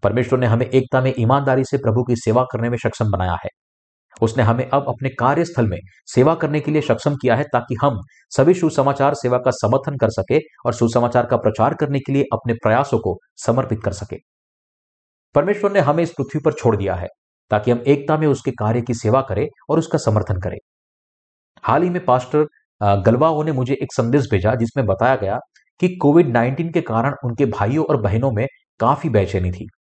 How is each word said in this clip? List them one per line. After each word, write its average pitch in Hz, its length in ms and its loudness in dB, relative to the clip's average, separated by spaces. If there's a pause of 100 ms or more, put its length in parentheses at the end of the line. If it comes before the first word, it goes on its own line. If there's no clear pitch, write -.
परमेश्वर 123 360 0
ने 123 80 0
हमें 117 220 0
एकता 131 320 0
में 131 180 0
ईमानदारी 131 440 2
से 139 140 -2
प्रभु 123 260 0
की 123 120 0
सेवा 117 280 2
करने 120 260 -4
में 120 80 -2
सक्षम 113 340 -2
बनाया 90 320 -2
है। - 60 -8 (720)
उसने 113 220 0
हमें 123 260 0
अब 139 180 0
अपने 131 220 -6
कार्यस्थल 135 580 0
में 90 100 -2 (280)
सेवा 143 300 2
करने 151 240 -2
के 147 120 -6
लिए 151 100 2
सक्षम 143 340 -2
किया 123 200 0
है, 135 80 -2
ताकि 123 400 -4
हम 104 160 0 (300)
सभी 151 240 4
सुसमाचार 147 600 0
सेवा 123 240 0
का 123 140 0
समर्थन 135 460 0
कर 113 120 2
सके 131 300 0 (260)
और 120 80 0
सुसमाचार 120 520 2
का 123 120 0
प्रचार 117 360 2
करने 139 260 -2
के 139 140 -6
लिए 139 100 2
अपने 117 300 -2
प्रयासों 113 460 0
को 95 200 -4 (160)
समर्पित 120 500 -2
कर 98 80 -2
सके। - 220 -12 (1200)
परमेश्वर 196 360 2
ने 202 80 2
हमें 151 240 2
इस 165 60 -2
पृथ्वी 143 300 -6
पर 151 140 0
छोड़ 113 220 0
दिया 95 200 -2
है, 87 120 -8 (420)
ताकि 120 220 0
हम 120 160 0
एकता 143 300 2
में 156 100 0
उसके 135 240 0
कार्य 117 300 -2
की 120 120 -4
सेवा 117 280 0
करें 107 260 -4 (220)
और 156 100 2
उसका 160 180 -2
समर्थन 104 420 0
करें। 87 180 -8 (1040)
हाल 139 200 2
ही 180 60 0
में 175 160 -4
पास्टर, 139 420 2 (340)
अ, 101 140 4
गलवाओं 139 480 2
ने 160 80 -2
मुझे 131 220 -2
एक 131 200 -6
संदेश 127 380 2
भेजा, 107 240 2
जिसमें 113 300 -2
बताया 104 300 2
गया 98 240 -4 (400)
कि 180 160 0
कोविड 151 340 4
नाइनटीन 131 420 0
के 160 100 0
कारण 117 340 -2 (100)
उनके 120 200 0
भाइयों 123 400 0
और - 160 0
बहनों 113 300 0
में 113 160 -2 (320)
काफी 143 300 0
बेचैनी 95 420 0
थी। 90 160 -10 (140)